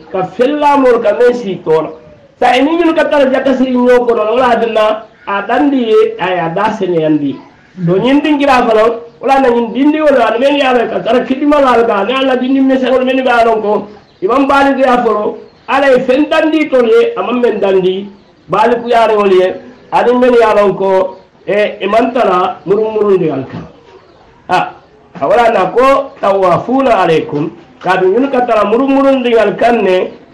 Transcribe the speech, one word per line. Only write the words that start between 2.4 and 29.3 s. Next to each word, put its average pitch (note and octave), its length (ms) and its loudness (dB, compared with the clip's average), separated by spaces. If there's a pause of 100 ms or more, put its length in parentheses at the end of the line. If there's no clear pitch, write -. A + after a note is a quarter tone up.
e C4 60 2
ni D4 160 0
ñun E4 180 0
ka D4+ 100 2
tara C#4+ 240 2
jaka C4 280 0
siri B3+ 180 0
ño B3 300 2
kono, A3+ 160 0 (100)
wala B3 200 0
adina, A3 520 -2 (240)
a G3 140 -4
dandi C4+ 480 0
ye, G#3+ 300 2
ay, F3+ 200 -4
a E3 100 -4
da G3+ 220 -2
seneyandi. D#3 640 -2 (400)
Do F3+ 220 -2
ñin C4+ 240 2
dingira C#4 460 0
falo, A3+ 360 0 (160)
wala C4+ 220 0
na B3 80 2
ñin A#3 240 -2
dindi D4 260 0
wala, C4 280 2
ana A3+ 120 -2
men C#4+ 180 2
yaalo B3+ 320 0
ka F#3 120 -6
tara A#3+ 240 0
kidima D4 360 0
laal A#3 240 2
ka, G#3 200 -2
ne B3 80 -2
Alla C4+ 240 0
dindi C4+ 240 0
mesewol B3+ 440 0
men C4 180 0
be B3 60 0
alon A3+ 320 2
ko, G#3 260 -2 (340)
iman C4 260 0
baali C#4 340 0
ya B3 220 2
folo, G#3+ 340 -2 (300)
Ala C4+ 280 0
e - 60 2
fen C#4+ 280 0
dandi D#4 400 0
tol B3 180 2
ye, A#3 300 2
aman A#3 240 -4
men G#3+ 180 0
dandi, F#3+ 500 -2 (380)
baali A3 340 0
ku A#3 80 -10
yaare A3+ 280 2
wol G3+ 140 0
ye, F#3 220 2 (380)
ani - 260 2
men B3 160 2
yaalon G#3+ 440 2
ko, F#3+ 400 -2 (280)
e, G3+ 360 -2
e G3 60 -6
man A#3+ 260 0
tara F#3+ 520 -2
muru-, G#3+ 260 0
murundi G3 380 0
al C3+ 220 -6
kan. - 160 -14 (800)
Ha, - 260 -2 (460)
a C#3 80 -2
wala A3+ 240 2
na F#3 200 0
ko, C4+ 400 2 (100)
tawafuna G3 840 0
alaykum, D#3 480 -2 (320)
kaatu F#3 240 0
ñun C4 240 0
ka B3 160 0
tara G#3+ 180 0
muru-, A#3+ 220 0
murundi C4+ 500 2